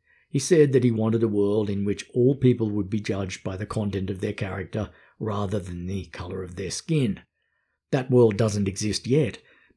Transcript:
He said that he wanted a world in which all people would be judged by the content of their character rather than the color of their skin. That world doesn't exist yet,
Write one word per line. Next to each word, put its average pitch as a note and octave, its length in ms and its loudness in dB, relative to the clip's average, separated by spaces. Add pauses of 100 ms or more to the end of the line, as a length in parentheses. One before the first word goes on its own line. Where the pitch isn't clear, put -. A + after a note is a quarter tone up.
(300)
He D3 100 -2
said D3+ 340 6
that B2+ 100 6
he B2 80 4
wanted A2 320 2
a A#2 40 2
world G2+ 420 2
in G2+ 160 -2
which G2+ 280 -4
all B2 220 4
people A#2+ 340 2
would G#2 200 -2
be G#2+ 100 -2
judged G2 440 -6
by F#2+ 140 -6
the G#2 80 -6
content G2+ 440 -4
of F#2 120 -6
their G#2 120 -4
character G2 560 -6 (300)
rather G#2 400 -4
than F2 260 -8
the F#2+ 200 -6
color F#2 380 -10
of F2 120 -14
their F#2 160 -8
skin. C3+ 500 -2 (720)
That C3+ 200 -2
world A#2 260 6
doesn't G#2 300 0
exist G2+ 400 -4
yet, C3 320 0 (380)